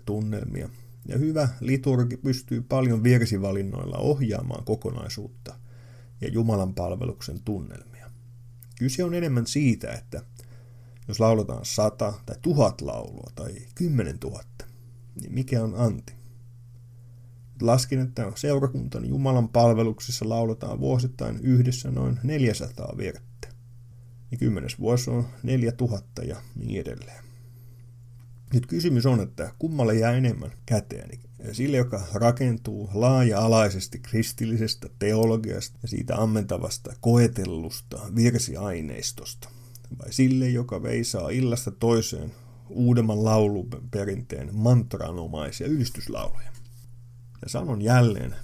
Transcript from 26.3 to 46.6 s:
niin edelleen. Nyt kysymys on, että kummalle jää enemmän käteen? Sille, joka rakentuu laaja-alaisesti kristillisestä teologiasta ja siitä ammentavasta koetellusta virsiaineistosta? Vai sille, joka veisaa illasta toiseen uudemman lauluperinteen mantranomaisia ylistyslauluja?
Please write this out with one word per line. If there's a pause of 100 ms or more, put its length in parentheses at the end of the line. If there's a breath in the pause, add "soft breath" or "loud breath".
niin
edelleen. (1300 loud breath)
Nyt
kysymys
on,
että
kummalle
jää
enemmän (140)
käteen? (340)
Sille,
joka
rakentuu
laaja-alaisesti
kristillisestä (100)
teologiasta
ja
siitä
ammentavasta
koetellusta (140)
virsiaineistosta? (500 loud breath)
Vai
sille,
joka
veisaa
illasta
toiseen (340 loud breath)
uudemman
lauluperinteen
mantranomaisia
ylistyslauluja? (920)